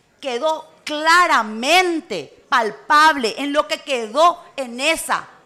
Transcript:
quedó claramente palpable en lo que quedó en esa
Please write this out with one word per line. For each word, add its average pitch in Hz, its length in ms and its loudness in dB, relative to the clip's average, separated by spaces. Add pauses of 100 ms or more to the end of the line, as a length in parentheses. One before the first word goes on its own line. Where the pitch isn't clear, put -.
(200)
quedó 285 500 -4 (140)
claramente 302 1700 0
palpable 277 880 2
en 285 160 -6
lo 294 140 0
que 311 160 -4
quedó 285 600 0 (140)
en 247 240 -8
esa 269 460 -2 (180)